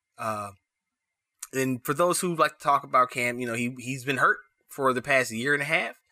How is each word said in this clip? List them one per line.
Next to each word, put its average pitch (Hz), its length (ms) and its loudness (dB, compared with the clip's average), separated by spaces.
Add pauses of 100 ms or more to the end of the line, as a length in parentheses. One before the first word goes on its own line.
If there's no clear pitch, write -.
(160)
Uh, 107 340 -6 (1000)
and 131 320 -2
for 151 80 -2
those 175 280 2
who 180 140 0
like 156 240 0
to - 40 -20
talk 143 220 2
about 127 260 2
Cam, 123 300 -2
you 123 60 -4
know, 117 80 -2
he, 120 240 -2
he's 123 260 -8
been 131 140 -2
hurt 180 200 4 (300)
for 131 240 0
the 123 100 -2
past 131 300 2
year 123 220 0
and 143 80 0
a 143 40 -6
half. 180 300 -2 (160)